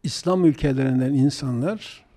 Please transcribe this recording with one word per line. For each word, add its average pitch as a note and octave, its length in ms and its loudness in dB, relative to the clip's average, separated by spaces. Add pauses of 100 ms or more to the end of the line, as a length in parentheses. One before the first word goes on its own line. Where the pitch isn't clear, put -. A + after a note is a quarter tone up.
İslam F3+ 420 -2
ülkelerinden C3+ 680 2
insanlar C#3 920 -2 (120)